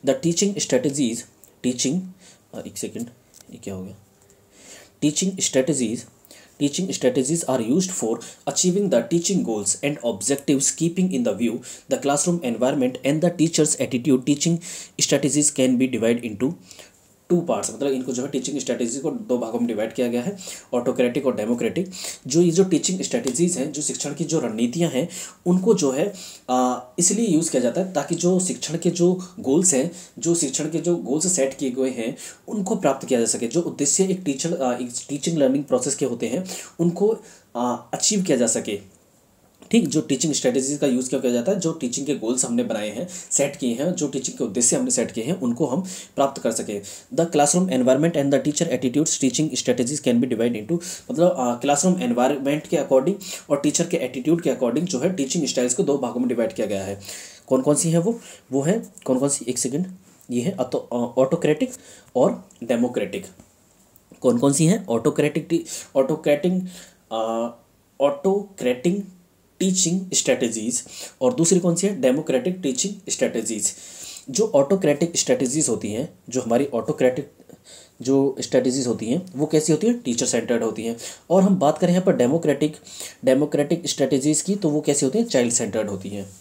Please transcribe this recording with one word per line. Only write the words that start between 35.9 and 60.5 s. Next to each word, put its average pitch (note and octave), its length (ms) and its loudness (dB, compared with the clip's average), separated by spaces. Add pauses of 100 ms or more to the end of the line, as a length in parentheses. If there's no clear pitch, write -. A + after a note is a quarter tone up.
के D3 100 -2
होते A#2+ 220 -2
हैं, D#3 180 -2 (340)
उनको, F3 300 2 (480)
अ, A#2+ 380 -4
achieve G3+ 280 0
किया D#3+ 140 2
जा A#2 100 4
सके। A2 460 -4 (760)
ठीक, G3+ 180 4
जो D3 120 2
teaching C#3+ 320 0
strategies C3+ 460 0
का D3+ 80 2
यूज़ B2+ 220 2
क्यों C#3 120 0
किया B2 120 2
जाता B2 200 0
है, G3 80 0
जो D#3+ 120 0
teaching C3 340 -4
के C#3+ 80 0
goals B2 300 0
हमने A#2+ 200 0
बनाए G#2+ 260 -4
हैं, C3+ 180 -8 (220)
set C#3 260 0
किए A#2+ 180 -2
हैं, D3 180 -2
जो C#3 160 -2
teaching B2+ 300 -6
के C3 60 -2
उद्देश्य A#2+ 320 0
हमने B2+ 140 0
set A#2 200 0
किए A2+ 140 -6
हैं, F3 160 -4
उनको B2 260 0
हम C3 140 0 (360)
प्राप्त C#3 260 0
कर - 100 0
सकें। G2+ 300 -6 (320)
The E3 120 2
classroom E3 460 2
environment C3 440 4
and C#3 180 2
the B2+ 100 2
teacher D3+ 280 0
attitudes C3+ 380 0
teaching C#3 400 2
strategies A#2+ 540 -2
can B2 100 4
be B2 140 4
divided A#2 280 0
into, C3+ 220 -2 (340)
मतलब, F3 260 4
अ, A#2+ 220 -2
classroom C#3+ 420 2
environment C3 640 0
के E3+ 100 -2
according C#3 380 2 (360)
और C#3+ 60 2
teacher D3+ 300 0
के E3+ 100 -2
एटीट्यूड C#3 460 0
के D3 80 0
according B2+ 340 0
जो C3+ 160 -2
है F3+ 140 0
teaching C#3+ 320 -2
styles B2 280 0
को G3 80 0
दो C#3+ 160 2
भागों B2 220 -4
में B2+ 80 0
divide A#2 240 0
किया A2+ 140 -2
गया G2 180 -2
है। G2+ 160 -8 (460)
कौन C3 140 4
कौन D3 140 4
सी D#3+ 160 2
हैं E3 80 4
वो? A3+ 220 0 (320)
वो C3+ 100 2
है G#3 300 0 (120)
कौन B2+ 140 2
कौन C#3 100 2
सी, C#3 200 -2
एक B2 100 -4
second, D3 280 -2 (440)
ये A#2+ 100 0
है F#3+ 200 -2